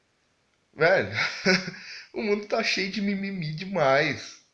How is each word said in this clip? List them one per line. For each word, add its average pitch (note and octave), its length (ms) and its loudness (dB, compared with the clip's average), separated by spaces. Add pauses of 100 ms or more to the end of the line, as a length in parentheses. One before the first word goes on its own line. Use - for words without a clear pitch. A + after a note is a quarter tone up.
(760)
Velho, D3 360 4 (340)
<laughs> - 720 -2
o - 80 -4
mundo G#3 240 0
tá A3+ 160 0
cheio G3 280 -2
de G#3 100 -4
mimimi G3 540 -2
demais. D#3 880 2 (120)